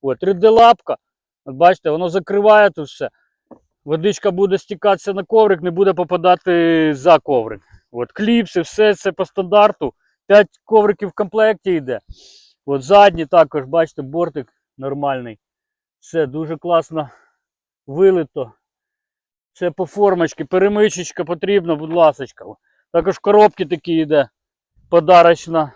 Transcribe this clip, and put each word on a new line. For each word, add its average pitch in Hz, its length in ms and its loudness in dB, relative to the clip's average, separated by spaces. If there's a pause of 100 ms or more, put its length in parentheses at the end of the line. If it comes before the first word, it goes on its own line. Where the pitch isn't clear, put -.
От, 135 180 -6
три 190 140 -2
Д 185 160 2
лапка. 226 480 4 (480)
От 135 100 -14
бачите, 170 340 2
воно 170 200 -4
закриває 202 600 2
тут 147 180 -10
все. - 220 -12 (760)
Водичка 175 460 -4
буде 190 260 -2
стікатися 196 560 -4
на 190 100 -8
коврик, 208 380 2
не 175 100 -4
буде 190 220 0
попадати 170 1000 0
за 147 240 4
коврик. 110 420 -4 (300)
От, 120 200 -10
кліпси, 214 500 -2
все 208 320 0
це 190 180 -6
по 180 140 -6
стандарту. 196 680 -2 (340)
П'ять 202 360 2
ковриків 208 460 0
в - 20 -14
комплекті 208 600 -2
йде. 131 280 -4 (680)
От 139 180 -4
задні 180 420 4
також, 151 400 0
бачите, 156 360 -4
бортик 147 520 -8 (240)
нормальний. 135 600 -8 (600)
Все 160 260 -6
дуже 151 320 -10
класно 160 520 -4 (800)
вилито. 156 640 -2 (1000)
Все 175 180 -6
по 180 140 -8
формочці, 180 580 -2
перемичечка 185 800 -2
потрібна, 170 520 -2
будь 156 180 -10
ласочка. 151 520 0 (460)
Також 170 280 -4
коробки 202 460 2
такі 165 280 -8
йде. 151 360 0 (600)
Подарочна. 165 840 4